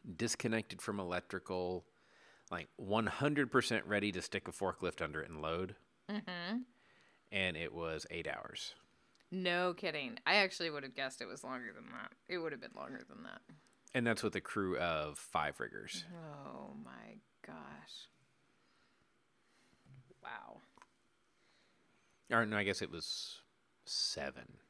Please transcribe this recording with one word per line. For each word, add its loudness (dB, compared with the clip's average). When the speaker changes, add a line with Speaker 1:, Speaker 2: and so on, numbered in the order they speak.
Speaker 1:
disconnected 0
from 0
electrical, 0
like, -4
one 4
hundred 4
percent 4
ready 4
to 0
stick -4
a -4
forklift 0
under -2
it -6
and -8
load. 0
Speaker 2:
Mm-hmm. -2
Speaker 1:
And 2
it -2
was -2
eight -2
hours. -6
Speaker 2:
No 4
kidding. -4
I 10
actually 6
would -2
have -10
guessed -2
it -4
was -8
longer -6
than -14
that. -8
It 0
would -2
have -8
been -12
longer -8
than -14
that. -10
Speaker 1:
And 4
that's 4
with 2
a 2
crew 2
of 2
five 0
riggers. -6
Speaker 2:
Oh, -10
my -14
gosh. -14
Wow. -10
Speaker 1:
Or, 8
no, 0
I 6
guess 4
it -2
was -6
seven -2